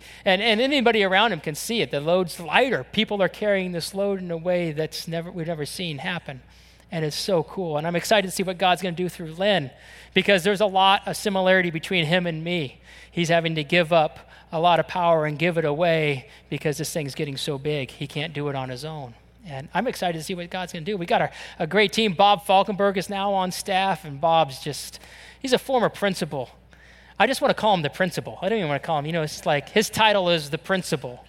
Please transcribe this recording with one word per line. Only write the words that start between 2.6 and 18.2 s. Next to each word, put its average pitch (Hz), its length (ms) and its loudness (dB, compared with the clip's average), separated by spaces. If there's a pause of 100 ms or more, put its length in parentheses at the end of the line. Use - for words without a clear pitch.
People 208 360 -2
are 180 60 4
carrying 190 460 -2
this 165 200 -8
load 196 280 -2
in 175 100 -8
a 170 60 -6
way 175 340 -2
that's 156 380 -6
never, 165 200 -6
we've 165 180 -8
never 151 180 -4
seen 160 320 -8
happen. 151 440 -8 (480)
And 165 140 -4
it's 151 140 -4
so 277 240 4
cool. 160 360 -4
And 156 100 -2
I'm 175 80 -2
excited 196 320 4
to 175 40 -6
see - 120 -2
what 175 160 -4
God's 180 220 4
gonna 180 140 -4
do 180 140 -2
through 156 240 -12
Lynn, 180 380 2 (420)
because 190 300 4
there's 202 180 2
a 214 60 4
lot 190 400 4
of 170 100 -4
similarity 185 540 2
between 165 340 0
him 175 220 2
and 160 160 -6
me. 170 360 -4 (300)
He's 170 200 -2
having 165 260 2
to 156 80 -2
give 170 280 2
up 160 380 2 (220)
a 165 80 -4
lot 170 200 4
of 156 80 0
power 170 380 2
and 151 140 -4
give 170 180 0
it 160 80 -2
away 151 640 0 (220)
because 147 260 -4
this 151 160 -8
thing's 143 220 -6
getting 147 200 -6
so 139 220 -6
big, 143 320 -4
he - 160 -10
can't 147 260 -6